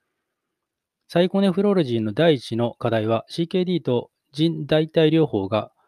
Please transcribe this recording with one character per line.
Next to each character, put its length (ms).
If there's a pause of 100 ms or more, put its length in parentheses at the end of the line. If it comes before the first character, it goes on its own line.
(1080)
サ 140
イ 80
コ 120
ネ 80
フ 140
ロ 100
ロ 100
ジ 140
ー 40
の 120
第 220
一 200
の 180
課 160
題 180
は、 200
シ 160
ー 40
ケ 140
ー 40
デ 80
ィ 60
ー 20
と 300 (200)
腎 340
代 220
替 220
療 160
法 240
が 220 (160)